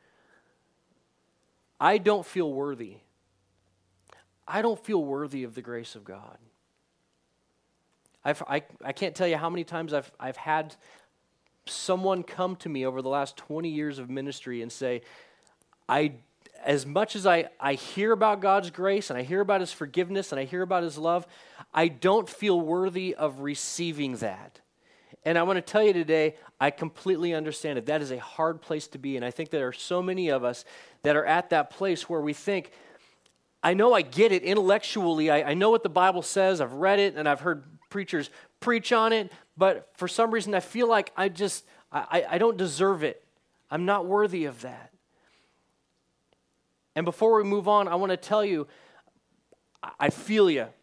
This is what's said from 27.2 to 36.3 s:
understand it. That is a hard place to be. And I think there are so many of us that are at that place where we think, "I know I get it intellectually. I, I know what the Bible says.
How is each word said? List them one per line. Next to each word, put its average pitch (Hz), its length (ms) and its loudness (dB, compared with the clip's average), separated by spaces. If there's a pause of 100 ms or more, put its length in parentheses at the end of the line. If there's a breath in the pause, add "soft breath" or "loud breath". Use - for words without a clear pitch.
understand 151 440 -4
it. 113 80 -6
That 151 160 0
is 131 100 -8
a 123 60 -8
hard 160 440 -4
place 151 260 -6
to 143 100 -18
be. 135 180 -6
And 120 80 -4
I 123 60 -4
think 156 200 -8
there 139 180 -2
are 127 40 -6
so - 280 -4
many 185 300 -2
of 131 120 2
us 120 220 -4 (380 loud breath)
that 147 140 4
are 151 80 2
at 175 260 2
that 165 200 2
place 190 380 -4
where 165 120 -2
we 147 120 -2
think, 185 380 -4 (920 loud breath)
"I 170 120 4
know 226 200 6
I 190 80 6
get 165 300 4
it 180 100 2
intellectually. 185 880 2
I, 147 200 4
I 151 40 2
know 196 160 4
what 226 120 4
the 208 60 -2
Bible 180 340 4
says. 190 380 2